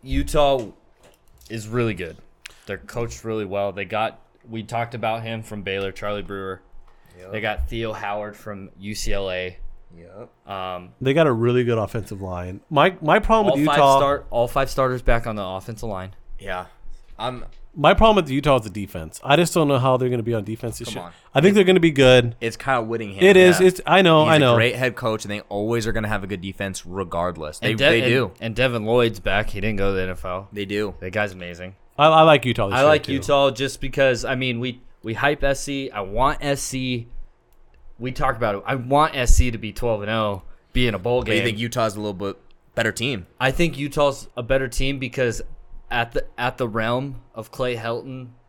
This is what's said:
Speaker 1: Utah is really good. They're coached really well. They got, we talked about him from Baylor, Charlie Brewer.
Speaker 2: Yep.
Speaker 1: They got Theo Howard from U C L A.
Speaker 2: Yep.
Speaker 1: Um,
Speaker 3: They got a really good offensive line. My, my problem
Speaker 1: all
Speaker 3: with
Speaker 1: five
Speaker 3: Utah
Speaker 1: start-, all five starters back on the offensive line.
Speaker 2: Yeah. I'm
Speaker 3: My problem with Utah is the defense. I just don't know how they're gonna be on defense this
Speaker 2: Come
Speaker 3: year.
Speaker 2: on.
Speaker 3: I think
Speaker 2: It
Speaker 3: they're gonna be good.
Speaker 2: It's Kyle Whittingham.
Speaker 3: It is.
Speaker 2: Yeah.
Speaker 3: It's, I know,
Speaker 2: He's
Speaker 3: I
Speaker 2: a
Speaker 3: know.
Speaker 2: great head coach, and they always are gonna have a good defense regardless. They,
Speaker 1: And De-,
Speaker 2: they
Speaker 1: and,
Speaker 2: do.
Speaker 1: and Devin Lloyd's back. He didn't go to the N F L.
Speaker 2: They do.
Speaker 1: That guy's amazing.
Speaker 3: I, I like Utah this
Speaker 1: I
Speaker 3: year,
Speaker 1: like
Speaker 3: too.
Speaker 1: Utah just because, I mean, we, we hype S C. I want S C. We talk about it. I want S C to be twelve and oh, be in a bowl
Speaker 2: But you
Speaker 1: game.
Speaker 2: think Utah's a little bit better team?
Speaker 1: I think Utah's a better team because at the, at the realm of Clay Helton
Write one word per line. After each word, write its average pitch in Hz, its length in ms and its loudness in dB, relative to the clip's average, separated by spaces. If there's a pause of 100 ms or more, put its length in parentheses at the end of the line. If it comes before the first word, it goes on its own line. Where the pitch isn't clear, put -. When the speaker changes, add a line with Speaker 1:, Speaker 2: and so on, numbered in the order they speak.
Speaker 1:
Utah 139 600 2 (880)
is 110 180 -10
really 113 260 0
good. 85 240 -10 (480)
They're 98 120 -8
coached - 460 -10
really 110 220 -4
well. 101 260 -4
They 98 140 -8
got, 107 340 -4 (300)
we 113 140 -8
talked 117 320 -6
about 113 280 -4
him 113 200 -8
from 107 180 -12
Baylor, 98 300 -4
Charlie 104 300 -6
Brewer. 95 400 -10 (560)
Speaker 2:
Yep. 92 140 -18
Speaker 1:
They 107 100 -8
got 107 280 -4
Theo 113 240 -6
Howard 104 420 -8
from 98 340 -14 (100)
U 104 160 -10
C 104 180 -2
L 98 180 -2
A. 90 260 -6 (400)
Speaker 2:
Yep. 92 520 -20
Speaker 1:
Um, 92 400 -10 (100)
Speaker 3:
They 135 140 0
got 160 140 6
a 135 40 4
really 123 320 2
good 117 140 0
offensive 104 440 -6
line. 92 380 -10 (100)
My, 165 320 2
my 160 180 4
problem 214 320 2
Speaker 1:
all 135 60 0
Speaker 3:
with 147 80 2
Speaker 1:
five 147 120 2
Speaker 3:
Utah 139 200 8
Speaker 1:
start-, 143 320 2
all 117 180 0
five 135 220 -2
starters 127 320 -2
back 117 240 2
on 110 120 -6
the 101 60 -6
offensive 95 440 -10
line. 95 280 -10 (220)
Speaker 2:
Yeah. 90 280 -8 (520)
I'm 123 280 -8 (280)
Speaker 3:
My 160 200 4
problem 214 320 6
with 139 40 -10
Utah 135 280 2
is 117 60 0
the 110 60 -10
defense. 90 540 -10
I 143 140 4
just 175 160 2
don't 156 160 2
know 139 100 2
how 127 160 2
they're 127 140 0
gonna 120 120 -2
be 117 120 -4
on 107 100 -2
defense 110 360 -8
this 117 100 -10
Speaker 2:
Come - 60 -10
Speaker 3:
year. 98 100 -10
Speaker 2:
on. 87 60 -18 (220)
Speaker 3:
I 139 60 4
think 185 120 8
Speaker 2:
It 196 40 2
Speaker 3:
they're 202 80 8
gonna 185 160 6
be 165 120 6
good. 127 500 6
Speaker 2:
It's 117 160 -6
Kyle 127 260 -2
Whittingham. 110 400 -4
Speaker 3:
It 190 140 8
is. 180 240 8
Speaker 2:
Yeah. 185 60 8
Speaker 3:
It's, 185 180 2
I 180 160 6
know, 160 240 8
Speaker 2:
He's 156 80 4
Speaker 3:
I - 20 6
Speaker 2:
a 147 40 6
Speaker 3:
know. 123 160 6
Speaker 2:
great 113 200 4
head 127 220 -2
coach, 110 260 -4
and 101 80 -8
they 104 100 -6
always 110 460 -4
are 117 60 -2
gonna 107 160 -4
have 101 160 -4
a - 20 -12
good 92 140 -8
defense 98 440 -8
regardless. 85 760 -6
They, 117 100 -2
Speaker 1:
And 110 100 -2
De-, 135 100 0
Speaker 2:
they 117 120 2
Speaker 1:
and, 127 80 0
Speaker 2:
do. 120 220 2 (100)
Speaker 1:
and 113 140 -8
Devin 120 300 0
Lloyd's 117 360 2
back. 104 300 0
He 101 100 -6
didn't 107 160 -2
go 98 140 2
to 98 40 -2
the 95 80 -2
N 92 60 -4
F 90 160 -10
L. 92 260 -8
Speaker 2:
They 104 140 -6
do. 101 340 -4
Speaker 1:
That 92 120 -10
guy's 107 200 -2
amazing. 90 440 -14 (220)
Speaker 3:
I, 147 100 6
I 160 160 8
like 151 200 6
Utah 113 240 0
this 104 80 -2
Speaker 1:
I 127 60 2
Speaker 3:
year, 143 80 6
Speaker 1:
like 151 140 4
Speaker 3:
too. - 100 -6
Speaker 1:
Utah 139 380 2
just 135 280 -6
because, 131 460 0
I 127 100 -4
mean, 127 240 -4
we, 127 220 -8 (220)
we 113 100 -6
hype 143 280 0
S 139 200 0
C. 139 280 -6
I 107 120 -8
want 117 420 -2
S 139 180 -2
C. 127 460 -6 (880)
We 127 140 -8
talk 131 240 -2
about 110 200 -2
it. 98 100 -10
I 131 100 -2
want 139 400 0
S 123 200 6
C 127 160 4
to 113 60 -6
be 104 140 -8
twelve 113 300 -2
and 101 100 -4
oh, 107 320 -2 (300)
be 123 140 2
in 107 80 0
a 92 40 -4
bowl 123 220 0
Speaker 2:
But 110 80 -6
you 107 60 2
Speaker 1:
game. 98 100 0
Speaker 2:
think 104 140 -4
Utah's 117 360 -2
a 107 60 -10
little 104 120 -6
bit 98 220 -8 (380)
better 113 180 0
team? 117 360 -6 (120)
Speaker 1:
I 131 120 2
think 151 260 0
Utah's 143 580 -2
a 120 80 -10
better 135 240 0
team 135 320 -2
because 123 420 -4 (480)
at 117 220 -4
the, - 140 -4 (120)
at 123 200 -4
the 127 100 -2
realm 120 540 -4 (120)
of 113 180 -14
Clay 123 260 -4
Helton 120 520 -8 (200)